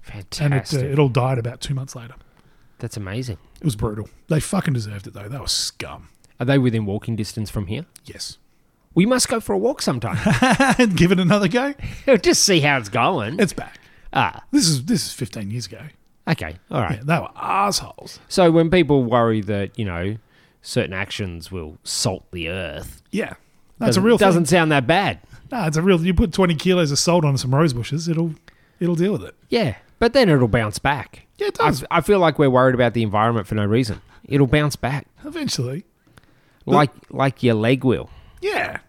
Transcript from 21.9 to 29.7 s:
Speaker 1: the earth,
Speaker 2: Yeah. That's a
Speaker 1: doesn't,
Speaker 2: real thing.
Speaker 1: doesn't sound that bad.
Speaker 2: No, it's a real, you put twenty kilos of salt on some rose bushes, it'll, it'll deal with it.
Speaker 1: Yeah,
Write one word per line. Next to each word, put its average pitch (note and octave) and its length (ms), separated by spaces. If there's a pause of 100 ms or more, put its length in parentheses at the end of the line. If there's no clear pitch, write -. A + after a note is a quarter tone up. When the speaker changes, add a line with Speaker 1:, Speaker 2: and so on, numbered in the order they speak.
Speaker 1:
the E2 180
earth, E2+ 520 (100)
Speaker 2:
Yeah. G3 220 (460)
That's - 20
a A#3 40
Speaker 1:
doesn't, F#3 180
Speaker 2:
real A3+ 160
thing. G3+ 80
Speaker 1:
doesn't E3+ 180
sound D#3+ 260
that C#3 140
bad. E3 340 (320)
Speaker 2:
No, A#3 140
it's D3+ 120
a D#3+ 40
real, F3 240
you F#3 80
put F3 200
twenty F3+ 220
kilos F3 360
of C#3 80
salt E3+ 260
on C3+ 120
some B2+ 160
rose D3 200
bushes, C#3+ 340
it'll, E3 260 (460)
it'll F3 160
deal F3+ 160
with A#2+ 120
it. D2 120 (140)
Speaker 1:
Yeah, G#3 260 (240)